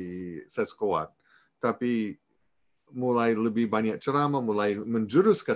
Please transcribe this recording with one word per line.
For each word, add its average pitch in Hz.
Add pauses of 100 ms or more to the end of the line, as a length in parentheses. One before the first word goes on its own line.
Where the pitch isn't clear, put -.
(500)
Sescoad. 95 (480)
Tapi 113 (760)
mulai 120
lebih 113
banyak 107
ceramah, 143
mulai 104
menjurus 117
ke -